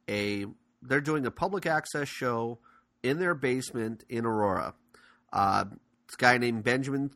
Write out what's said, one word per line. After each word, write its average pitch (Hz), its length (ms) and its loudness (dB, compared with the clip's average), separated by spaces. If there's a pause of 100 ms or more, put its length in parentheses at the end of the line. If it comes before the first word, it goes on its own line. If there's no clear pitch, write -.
a, 104 380 -2 (360)
they're 131 200 0
doing 147 240 0
a 120 60 -2
public 185 340 -4
access 156 420 -2
show 117 520 -4 (420)
in 135 180 0
their 175 140 0
basement 127 760 -2
in 117 160 -4
Aurora. 101 500 0 (580)
Uh, 98 320 4 (420)
this - 100 -16
guy 123 200 6
named 117 260 0
Benjamin 135 520 0